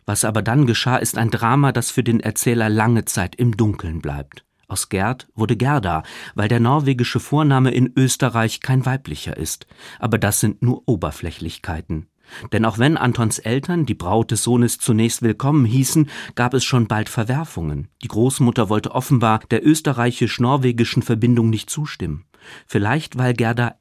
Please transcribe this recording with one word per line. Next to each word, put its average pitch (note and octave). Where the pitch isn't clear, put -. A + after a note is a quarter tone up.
Was G#2
aber A2
dann B2
geschah, A#2+
ist -
ein A2+
Drama, A#2+
das A#2
für B2
den A2+
Erzähler A2+
lange A2
Zeit F2+
im A#2
Dunkeln F2+
bleibt. C#2+
Aus -
Gerd G#2
wurde A2
Gerda, G2
weil G#2
der A#2
norwegische C3
Vorname C3+
in B2+
Österreich A#2
kein C3
weiblicher B2+
ist. -
Aber A2+
das G#2
sind -
nur A#2+
Oberflächlichkeiten. E2
Denn G#2+
auch G#2+
wenn C#3+
Antons A#2
Eltern C#3
die A2
Braut G#2+
des A2+
Sohnes A#2+
zunächst A2+
willkommen C3
hießen, C3+
gab B2+
es B2+
schon A#2+
bald G#2+
Verwerfungen. G#2
Die -
Großmutter A#2+
wollte G#2+
offenbar A#2
der A2+
österreichisch-norwegischen B2
Verbindung A#2
nicht A2
zustimmen. F2+
Vielleicht, A#2
weil B2+
Gerda A#2